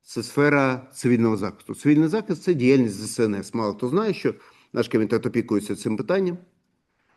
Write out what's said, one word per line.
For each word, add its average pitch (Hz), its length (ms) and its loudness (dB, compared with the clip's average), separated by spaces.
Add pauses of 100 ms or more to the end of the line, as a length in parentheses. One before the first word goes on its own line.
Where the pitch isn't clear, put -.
це - 220 -10
сфера 139 720 2
цивільного 113 440 2
захисту. 101 380 -8
Цивільний 151 340 4
захист — 202 340 -4
це 180 100 2
діяльність 127 420 4
З 104 80 -10
С 110 220 -2
Н 104 100 -2
С. 98 180 -10
Мало 110 200 -2
хто 113 160 -6
знає, 196 240 0
що - 220 -4 (380)
наш 120 140 -2
комітет 110 380 0
опікується 104 500 -2
цим 110 220 -4
питанням, 180 400 -2 (800)